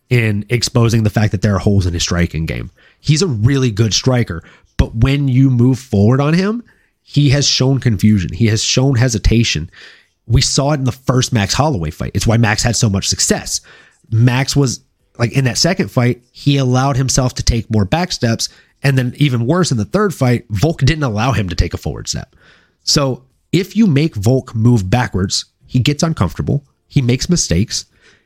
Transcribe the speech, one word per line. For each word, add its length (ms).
in 400
exposing 540
the 60
fact 220
that 100
there 140
are 40
holes 260
in 80
his 100
striking 420
game. 260
He's 220
a 60
really 440
good 220
striker, 500
but 180
when 320
you 220
move 300
forward 420
on 120
him, 300
he 300
has 160
shown 320
confusion. 540
He 140
has 160
shown 320
hesitation. 760
We 140
saw 300
it 80
in 60
the 60
first 420
Max 200
Holloway 380
fight. 220
It's 140
why 100
Max 260
had 120
so 140
much 200
success. 500
Max 440
was, 260
like, 140
in 120
that 120
second 320
fight, 320
he 260
allowed 380
himself 400
to 80
take 280
more 140
back 280
steps, 340
and 140
then 200
even 300
worse, 240
in 60
the 80
third 280
fight, 360
Volk 300
didn't 240
allow 300
him 160
to 60
take 180
a 40
forward 300
step. 280
So 400
if 240
you 120
make 280
Volk 400
move 340
backwards, 560
he 140
gets 240
uncomfortable, 600
he 140
makes 280
mistakes, 560